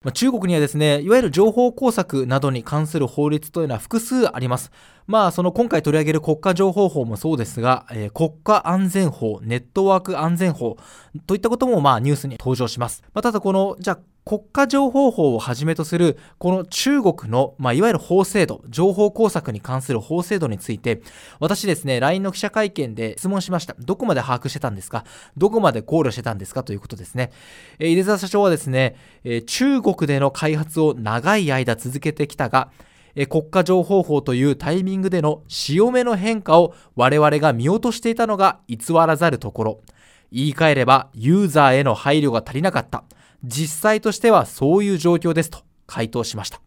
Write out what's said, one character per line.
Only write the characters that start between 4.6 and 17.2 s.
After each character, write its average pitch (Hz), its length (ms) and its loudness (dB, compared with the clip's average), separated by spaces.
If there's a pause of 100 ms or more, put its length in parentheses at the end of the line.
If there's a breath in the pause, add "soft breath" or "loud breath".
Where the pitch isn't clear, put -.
ま 208 180 2
あ、 170 60 2
そ 180 100 -2
の 180 80 2
今 233 180 0
回 156 140 0
取 151 140 0
り - 20 4
上 156 60 2
げ 156 80 0
る 156 80 2
国 156 200 -2
家 190 140 0
情 190 160 2
報 190 180 2
法 151 160 -2
も 113 120 -6
そ 160 180 -2
う - 20 -2
で 117 80 -2
す 117 160 -10
が、 123 300 0
え 107 180 -8
ー、 - 40 -10
国 156 200 -2 (120)
家 - 240 2
安 185 200 0
全 185 220 0
法、 107 320 -6
ネ 113 140 -4
ッ 120 40 -2
ト 190 240 -2
ワ 190 140 4
ー - 20 0
ク 185 200 -8
安 165 160 0
全 175 160 0
法 - 240 -4 (500 loud breath)
と 185 80 0
い 208 40 -2
っ - 20 -4
た 220 80 0
こ 233 80 0
と 254 100 0
も、 226 140 2
ま 139 140 4
あ、 110 60 0
ニ 135 100 0
ュ - 20 4
ー 139 40 2
ス 139 120 -8
に 131 100 -12
登 127 180 -2
場 120 120 -2
し - 100 -10
ま 120 100 -4
す。 - 140 -12 (120)
ま 208 60 -4
あ、 - 20 -8
た 240 100 0
だ 208 80 -2
こ 196 120 0
の、 190 280 0
じ 180 100 -4
ゃ 175 40 0
あ、 - 40 -12 (260)
国 214 160 -4 (120)
家 277 140 2
情 277 240 2
報 269 220 2
法 139 240 2
を - 20 -2
は 123 160 -4
じ 139 120 -4
め 160 100 0
と 165 80 -4
す 165 120 -4
る、 170 220 2 (200 loud breath)
こ 175 120 -2
の 185 140 -2
中 277 360 0
国 160 300 0